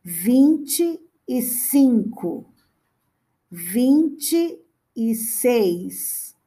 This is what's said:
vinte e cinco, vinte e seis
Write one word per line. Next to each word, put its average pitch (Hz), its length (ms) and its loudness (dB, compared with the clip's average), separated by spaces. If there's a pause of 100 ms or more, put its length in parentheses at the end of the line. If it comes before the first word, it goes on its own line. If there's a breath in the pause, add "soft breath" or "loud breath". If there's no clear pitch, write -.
vinte 294 960 2 (280)
e 247 140 -2
cinco, - 1080 0 (1000)
vinte 269 1120 0 (320)
e 226 180 -2
seis 202 1300 -4